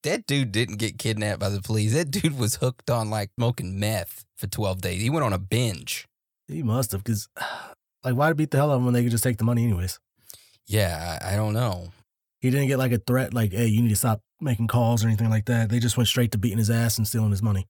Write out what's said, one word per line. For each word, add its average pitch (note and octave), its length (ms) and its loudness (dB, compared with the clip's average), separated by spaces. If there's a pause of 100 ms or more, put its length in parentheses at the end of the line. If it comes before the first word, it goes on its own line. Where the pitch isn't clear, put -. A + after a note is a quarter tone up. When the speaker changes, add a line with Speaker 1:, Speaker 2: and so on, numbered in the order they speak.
Speaker 1:
That F#3+ 240 -2
dude C#3 240 0
didn't G#2 280 -2
get G#2+ 200 -4
kidnapped G#2+ 400 -2
by G2 80 -2
the G2 140 -2
police. A2 320 0
That D3+ 180 0
dude D#3 260 0
was A2+ 200 0
hooked - 320 -4
on, A2+ 200 0
like, G#2+ 280 -4
smoking G2 420 -2
meth G#2 460 -4 (100)
for - 120 -8
twelve F#2+ 340 -2
days. F#2 200 -4
He A#2 80 0
went D3+ 140 0
on A2 80 0
a F#2+ 60 0
binge. G#2 680 -4 (440)
Speaker 2:
He D#3 120 -8
must A#2+ 300 0
have, G2 140 -6
'cause, G#2+ 320 -4
<sighs> - 640 -12
like, B2+ 100 -2
why D3+ 200 2
beat D3+ 180 0
the C#3+ 60 2
hell D3 140 4
out - 20 4
of B2+ 80 2
him B2+ 40 2
when B2 80 4
they A#2+ 100 4
could A#2 100 2
just A#2 100 0
take B2 140 0
the A2 80 0
money A#2 180 2
anyways? F#2 360 0 (680)
Speaker 1:
Yeah, E2+ 540 0
I, F#2+ 100 -6
I G2+ 60 0
don't G#2+ 160 0
know. F2+ 400 -2 (480)
Speaker 2:
He C3 80 2
didn't C#3 180 2
get, C3 120 2
like, B2+ 120 2
a A#2+ 60 2
threat, B2 360 0
like, A2 200 0
"Hey, A#2 140 2
you G#2+ 140 4
need A#2 100 4
to G#2 40 4
stop A2 240 0 (220)
making A#2 260 0
calls," A#2 380 2
or - 20 4
anything A2+ 220 2
like A2 160 2
that. A2+ 240 2
They A#2+ 100 2
just A#2 160 0
went A#2 140 2
straight A#2+ 240 2
to A2 40 -2
beating G2+ 200 0
his G#2+ 120 2
ass A2+ 280 2
and A2 100 0
stealing A2 240 2
his G2 100 0
money. G2 280 0